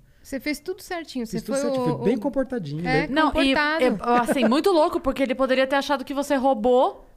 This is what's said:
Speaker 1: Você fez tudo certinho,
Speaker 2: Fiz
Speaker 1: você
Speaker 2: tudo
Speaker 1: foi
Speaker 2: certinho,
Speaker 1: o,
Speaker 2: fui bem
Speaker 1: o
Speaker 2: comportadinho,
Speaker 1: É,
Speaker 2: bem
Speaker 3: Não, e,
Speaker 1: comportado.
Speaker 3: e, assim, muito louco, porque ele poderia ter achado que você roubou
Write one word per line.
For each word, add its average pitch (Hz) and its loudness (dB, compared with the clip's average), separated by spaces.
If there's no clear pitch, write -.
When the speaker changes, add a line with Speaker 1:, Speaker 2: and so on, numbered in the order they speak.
Speaker 1:
Você - -10
fez 294 -4
tudo 381 -10
certinho, 311 -8
Speaker 2:
Fiz 226 -6
Speaker 1:
você - -16
Speaker 2:
tudo 226 -4
Speaker 1:
foi 277 0
Speaker 2:
certinho, 247 -2
Speaker 1:
o, - -6
Speaker 2:
fui - -8
bem 240 2
Speaker 1:
o 214 -6
Speaker 2:
comportadinho, 202 -4
Speaker 1:
É, 262 2
Speaker 2:
bem 247 -6
Speaker 3:
Não, 311 4
e, 269 0
Speaker 1:
comportado. 294 2
Speaker 3:
e, 240 0
assim, 277 2
muito 320 4
louco, 339 2
porque 269 -2
ele 254 0
poderia 262 2
ter 277 0
achado 277 -2
que 285 -10
você 285 -2
roubou 254 2